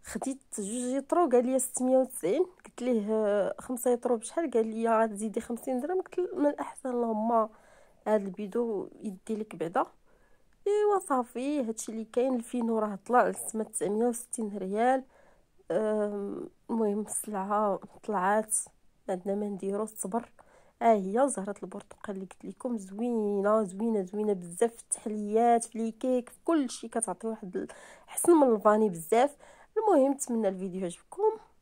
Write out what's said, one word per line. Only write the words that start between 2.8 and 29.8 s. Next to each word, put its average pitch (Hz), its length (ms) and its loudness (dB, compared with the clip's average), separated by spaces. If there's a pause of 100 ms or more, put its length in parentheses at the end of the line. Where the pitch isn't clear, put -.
ليه، 233 280 0
آه، 208 500 2
خمسة 247 320 -2
يطرو 240 260 0
بشحال؟ 311 340 -4
قال 220 160 2
لي 226 360 2
غتزيدي 214 380 -4
خمسين 247 400 -4
درهم. 359 200 -2
قلت - 160 -8
له 359 180 -4
من 294 100 0
الاحسن - 440 -4
اللهم 226 600 0 (580)
هاد 214 140 4
البيدو 202 680 -4 (160)
يدي 208 320 -6
لك 214 200 -8
بعدا. 170 300 -2 (840)
ايوا 415 320 2
صافي، 269 640 -2
هادشي 220 280 -6
اللي 226 140 -6
كاين. 254 300 0
الفينو 226 440 -2
راه 214 280 -4
طلع 226 200 6
للسما 214 360 -6
تسعمية 208 420 -2
وستين 220 520 -6
ريال. 226 460 0 (680)
أم، 208 760 -2 (200)
المهم 214 320 0
السلعه 208 760 2 (280)
طلعات، 208 480 2 (520)
ما 196 60 -2
عندنا 196 220 -2
ما 208 120 -2
نديرو، 196 360 -4
الصبر. 214 480 -6 (500)
ها 233 120 6
هي 214 360 2
زهره 202 340 -6
البرتقال - 520 -12
اللي 190 120 -10
قلت - 180 -20
لكم، 226 320 -6
زوينه 208 840 0
زوينه 196 400 -2
زوينه 208 300 -2
بزاف، 180 420 -2
في - 60 -20
التحليات، 220 840 2
في - 140 -10
لي 226 140 -4
كيك، 247 380 -2
في - 160 -20
كل 302 240 2
شيء - 200 -12
كتعطي 220 380 -4
واحد 208 300 -8
ال-، 220 100 -6 (420)
احسن - 220 2
من 277 240 8
الفاني 214 340 4
بزاف. 220 460 2 (420)
المهم 330 340 4